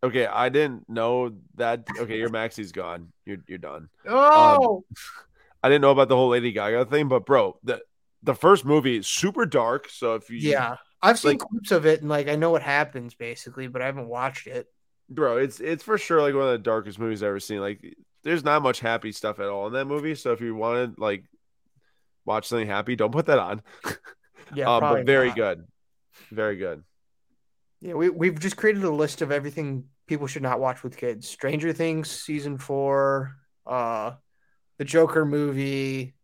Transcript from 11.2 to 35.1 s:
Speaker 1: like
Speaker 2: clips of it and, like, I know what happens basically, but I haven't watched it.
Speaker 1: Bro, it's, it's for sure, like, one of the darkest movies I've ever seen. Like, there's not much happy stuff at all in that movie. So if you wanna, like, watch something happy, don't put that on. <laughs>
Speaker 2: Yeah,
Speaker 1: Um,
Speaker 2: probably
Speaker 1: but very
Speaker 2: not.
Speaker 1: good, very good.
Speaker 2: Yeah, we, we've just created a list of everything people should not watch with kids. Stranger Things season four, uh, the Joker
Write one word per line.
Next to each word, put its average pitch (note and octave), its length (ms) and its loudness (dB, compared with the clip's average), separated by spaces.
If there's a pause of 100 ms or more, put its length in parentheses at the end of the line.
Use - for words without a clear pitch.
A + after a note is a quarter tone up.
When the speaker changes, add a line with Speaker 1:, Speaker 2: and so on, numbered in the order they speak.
Speaker 1:
like C#3+ 80 2
Speaker 2:
clips - 320 -6
of E3 140 4
it D#3 160 4
and, D3 80 -6
like, D3 180 0
I D3 80 0
know D#3+ 160 2
what D#3 100 2
happens C#3 540 -2
basically, A#2+ 520 -12
but B2 140 -8
I B2+ 40 -4
haven't C3+ 220 -6
watched B2+ 400 -6
it. B2 200 -10 (420)
Speaker 1:
Bro, C3 280 0
it's, C3+ 220 -2
it's D#3 240 -6
for G#3+ 140 0
sure, E3 240 2
like, C#3+ 140 2
one C#3 80 2
of C3+ 80 2
the A#2+ 80 0
darkest G#2 400 -2
movies A2 240 -4
I've G#2 60 0
ever G2 100 -4
seen. G2+ 220 -6
Like, G2+ 340 -8 (280)
there's D#3+ 200 -2
not D3 200 2
much B2+ 160 2
happy A2+ 320 -4
stuff G#2 280 -8
at G2+ 100 -4
all G2+ 180 -6
in A2+ 60 -10
that C3+ 120 -4
movie. D3 300 -6
So B2+ 180 -2
if A2+ 80 -6
you A#2 140 -6
wanna, A#2 420 -4
like, G2+ 280 -4 (1000)
watch G#2+ 220 -4
something A2+ 200 -4
happy, G#2 280 -4
don't A2 160 0
put D#3 160 -2
that C#3+ 120 4
on. G2+ 240 -6 (200)
<laughs> - 120 -8 (580)
Speaker 2:
Yeah, C3+ 180 0
Speaker 1:
Um, A#2 100 4
Speaker 2:
probably C#3+ 200 2
Speaker 1:
but B2 60 -2
very C3 220 6
Speaker 2:
not. A#2+ 80 -6
Speaker 1:
good, F2+ 300 -2 (640)
very G#2+ 260 -4
good. E2+ 260 -8 (1000)
Speaker 2:
Yeah, F3 140 -12
we, E3 140 2
we've E3+ 300 -2
just F#3+ 180 -6
created G#3+ 260 2
a F#3 80 0
list D3+ 320 -2
of C#3 80 -4
everything C#3+ 540 -6 (220)
people D3 200 -4
should C#3 160 -8
not B2+ 160 0
watch B2+ 240 -2
with B2+ 140 -10
kids. A#2 300 -8
Stranger D3+ 460 -4
Things D#3+ 360 -4
season D3 480 -8
four, C#3 800 0 (320)
uh, A#2 460 -4 (640)
the C#3+ 60 -6
Joker D#3+ 400 4